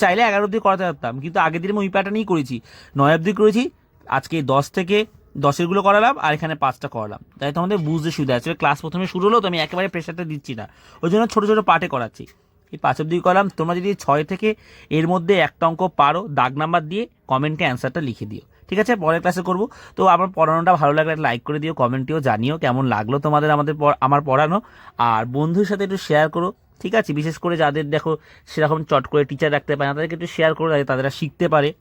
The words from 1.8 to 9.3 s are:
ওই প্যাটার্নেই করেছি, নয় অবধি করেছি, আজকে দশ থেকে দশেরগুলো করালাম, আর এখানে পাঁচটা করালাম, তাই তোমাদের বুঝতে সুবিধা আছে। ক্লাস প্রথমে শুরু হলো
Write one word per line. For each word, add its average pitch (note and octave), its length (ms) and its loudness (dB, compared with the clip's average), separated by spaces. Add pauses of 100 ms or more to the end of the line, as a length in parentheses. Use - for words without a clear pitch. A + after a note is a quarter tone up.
ওই F#3+ 100 -4
প্যাটার্নেই G3 380 -2
করেছি, C3 240 -2 (420)
নয় C#3+ 200 6
অবধি E3+ 220 0
করেছি, G#3+ 220 4 (440)
আজকে C3+ 300 -2 (160)
দশ C#3 140 2 (100)
থেকে F#3+ 220 0 (460)
দশেরগুলো E3+ 420 2
করালাম, G#3 280 6 (100)
আর D#3 120 2
এখানে D#3+ 180 -4 (100)
পাঁচটা C3+ 300 -2
করালাম, G#2+ 260 -8 (180)
তাই C#3 180 -4
তোমাদের F#3 300 0
বুঝতে D#3 300 -2
সুবিধা C3+ 220 0
আছে। A#2+ 100 -6 (120)
ক্লাস C#3+ 240 2
প্রথমে F3 280 -4
শুরু F#3 160 -2
হলো A#3 140 4